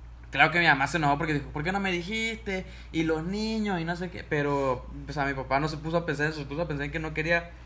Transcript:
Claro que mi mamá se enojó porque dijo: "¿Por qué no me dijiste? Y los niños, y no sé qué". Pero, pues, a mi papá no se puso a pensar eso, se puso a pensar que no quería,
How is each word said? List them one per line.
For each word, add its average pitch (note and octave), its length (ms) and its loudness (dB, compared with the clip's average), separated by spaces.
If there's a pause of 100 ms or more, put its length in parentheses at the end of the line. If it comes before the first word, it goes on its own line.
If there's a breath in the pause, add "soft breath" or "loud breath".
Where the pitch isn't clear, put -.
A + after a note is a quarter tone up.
(300)
Claro D3 200 6
que E3+ 100 4
mi E3+ 60 6
mamá C#3 200 6
se D#3 120 0
enojó D3 200 4
porque D#3 160 0
dijo: C3+ 160 -2
"¿Por D3 140 -4
qué F3+ 80 0
no G3 80 0
me G3 120 0
dijiste? G3+ 720 -2 (280 loud breath)
Y E3 100 2
los D#3+ 220 2
niños, G#3 560 0
y E3 40 -2
no E3+ 120 -2
sé F3 140 -6
qué". - 160 -12
Pero, C#3 600 2 (180)
pues, D3 140 -6
a C#3 80 0
mi C#3 80 0
papá C3 260 0
no D#3 80 0
se D3+ 100 -4
puso D#3+ 200 -2
a E3 80 -2
pensar D3 220 0
eso, D#3 100 -4
se C#3 80 -6
puso C#3+ 160 -4
a E3 60 -4
pensar D3 220 -4
que D#3+ 80 -6
no D3+ 140 -6
quería, E3 380 0 (160)